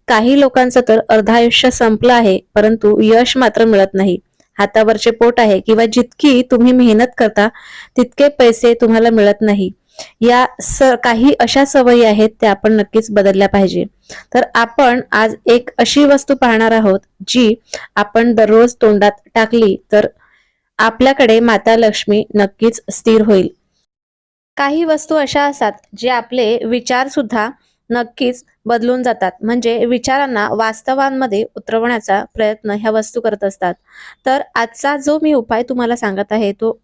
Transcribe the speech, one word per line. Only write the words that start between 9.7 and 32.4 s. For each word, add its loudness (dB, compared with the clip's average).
या 2
स-, 0
काही 2
अशा 0
सवयी 4
आहेत 2
त्या 2
आपण 0
नक्कीच -2
बदलल्या 2
पाहिजे. 0
तर 0
आपण 0
आज -2
एक 0
अशी 2
वस्तू 2
पाहणार 0
आहोत 2
जी 2
आपण 0
दररोज 4
तोंडात 2
टाकली 0
तर 2
आपल्याकडे 2
माता 2
लक्ष्मी 0
नक्कीच -2
स्थिर 0
होईल. 2
काही -2
वस्तू -4
अशा -2
असतात -4
जे -6
आपले -4
विचार -4
सुद्धा -4
नक्कीच -6
बदलून -2
जातात, -4
म्हणजे -2
विचारांना -4
वास्तवांमध्ये -4
उतरवण्याचा -4
प्रयत्न -4